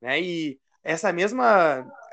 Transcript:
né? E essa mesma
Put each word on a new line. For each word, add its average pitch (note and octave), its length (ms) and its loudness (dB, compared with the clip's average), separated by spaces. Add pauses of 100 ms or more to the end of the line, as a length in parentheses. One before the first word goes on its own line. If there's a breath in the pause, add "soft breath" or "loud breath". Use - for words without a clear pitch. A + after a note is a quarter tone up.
né? C3 200 -2
E E3 380 -6 (240)
essa E3 280 -2
mesma F3+ 760 2 (280)